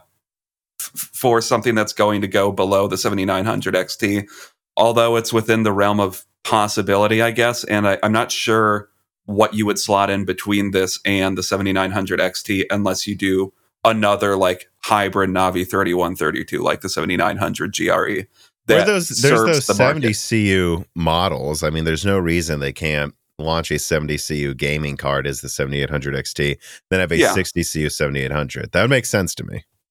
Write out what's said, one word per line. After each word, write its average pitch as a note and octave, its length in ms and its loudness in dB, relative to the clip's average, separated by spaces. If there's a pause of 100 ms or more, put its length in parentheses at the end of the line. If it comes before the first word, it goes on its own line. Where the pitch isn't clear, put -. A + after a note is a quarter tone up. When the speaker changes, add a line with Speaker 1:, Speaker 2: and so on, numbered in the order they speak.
(800)
Speaker 1:
f-, - 120 -12 (220)
for A#2 280 2
something A#2 340 0
that's G#2+ 160 0
going G#2 300 2
to G2+ 60 -4
go G2 260 2
below G2 340 2
the F#2 100 -2
seventy-nine F#2+ 480 0
hundred G#2+ 300 -2
X F2+ 220 -2
T, G2+ 320 -2 (480)
although A#2 400 4
it's A2+ 160 -2
within A2+ 300 2
the G#2+ 100 2
realm G2+ 260 2
of F#2+ 260 -2 (200)
possibility, G#2 760 2
I A#2 100 2
guess, A#2 340 0
and G#2 220 0
I, G2 140 2
I'm G#2+ 120 2
not A#2 180 0
sure G#2+ 580 0 (360)
what G#2+ 280 2
you G#2+ 120 0
would G#2 120 0
slot G2 320 2
in G2 160 -2
between G2+ 460 -2
this F#2+ 340 0
and F#2+ 320 0
the F#2 60 -4
seventy-nine F#2+ 480 0
hundred G2 300 -2
X F#2 220 -2
T F#2+ 280 -2
unless G2 360 -2
you G2+ 80 -4
do F#2+ 360 0 (320)
another, G#2 520 2
like, F#2 340 0 (140)
hybrid G2 460 2
Navi F#2 380 0
thirty-one F2 480 0
thirty-two D2+ 480 -4
like D#2+ 180 0
the F#2 80 -6
seventy-nine F2+ 480 -2
hundred F#2 360 -4
G - 160 -2
R F2+ 180 2
E - 80 -4
Speaker 2:
Where F#2 100 -8 (540)
Speaker 1:
that C3+ 80 2
Speaker 2:
those, F#3+ 220 0
there's A#2 120 -4
Speaker 1:
serves A#2 220 4
Speaker 2:
those C#3+ 240 2
Speaker 1:
the - 60 2 (100)
market. C#3 160 2
Speaker 2:
seventy A#2 140 0
C G#2 380 0
U F2+ 340 2 (100)
models. D#2+ 680 0
I D#2 80 0
mean, D#2+ 140 -2
there's D#2+ 220 -2
no G2 120 2
reason E2 440 0
they C#2 120 -4
can't D2 400 -4 (240)
launch D#2+ 340 -2
a D#2 80 -2
seventy D2+ 380 -2
C D2+ 220 -6
U C#2+ 160 -4
gaming D2 420 -4
card C#2 300 -2
as C2+ 140 -6
the C2+ 80 -12
seventy-eight C#2 400 -4
hundred C#2 260 -4
X C2+ 180 -8
T, C#2+ 240 -2 (320)
then F#2+ 120 2
have E2+ 100 -2
a E2 60 0
Speaker 1:
Yeah. F#2+ 160 4
Speaker 2:
sixty F2+ 300 -2
C D#2 180 -4
U D2+ 80 0
seventy-eight C#2 420 -2
hundred. C#2+ 400 -6
That F2+ 100 2
would A2+ 80 2
make C3 160 2
sense F#2+ 300 0
to - 80 -12
me. - 220 -12 (260)